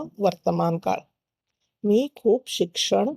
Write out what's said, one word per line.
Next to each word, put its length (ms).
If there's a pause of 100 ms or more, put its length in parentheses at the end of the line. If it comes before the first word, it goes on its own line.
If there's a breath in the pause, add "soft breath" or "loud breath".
(180)
वर्तमान 600
काळ. 220 (840)
मी 320
खूप 340
शिक्षण 680